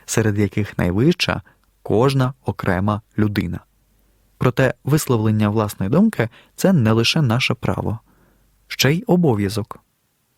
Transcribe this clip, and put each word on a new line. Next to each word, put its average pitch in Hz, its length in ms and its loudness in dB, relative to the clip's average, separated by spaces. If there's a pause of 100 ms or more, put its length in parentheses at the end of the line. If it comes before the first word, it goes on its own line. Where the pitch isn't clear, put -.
серед 107 340 0
яких 104 380 -2
найвища — 92 640 0 (420)
кожна 131 500 0 (120)
окрема 101 560 -2 (160)
людина. 101 420 -2 (800)
Проте 131 360 0 (100)
висловлення 110 640 0
власної 104 400 -2
думки — 165 400 0 (260)
це 190 180 2
не 113 180 4
лише 117 300 2
наше 120 320 0
право, 95 460 -4 (680)
ще - 260 0
й 170 140 -4
обов'язок. 110 720 0 (580)